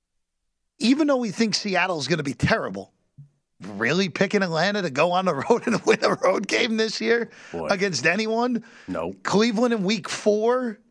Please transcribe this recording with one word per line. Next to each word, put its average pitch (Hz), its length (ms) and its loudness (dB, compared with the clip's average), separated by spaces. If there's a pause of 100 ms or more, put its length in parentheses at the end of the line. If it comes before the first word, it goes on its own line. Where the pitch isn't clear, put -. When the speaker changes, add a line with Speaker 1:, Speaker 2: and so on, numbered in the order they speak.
(800)
Speaker 1:
Even 285 280 4
though 277 100 4
we 233 140 -2
think 214 240 0
Seattle's 180 520 -2
gonna 156 160 -2
be 139 100 -4
terrible, 113 580 -2 (680)
really 117 480 0
picking 196 320 0
Atlanta 185 400 0
to 175 80 -2
go 147 220 2
on 185 140 2
the 170 100 2
<laughs> 135 140 -2
road 233 180 2
and 214 180 0
win - 180 4
a 403 120 2
road - 320 0
game 220 300 0
this 220 220 -2
year 226 300 0 (220)
Speaker 2:
Boy. 165 160 -6
Speaker 1:
against 180 380 0
anyone? 226 580 0 (240)
Speaker 2:
Nope. 180 360 -6
Speaker 1:
Cleveland 233 500 2
in 214 100 -2
week 190 260 -2
four 226 680 0 (120)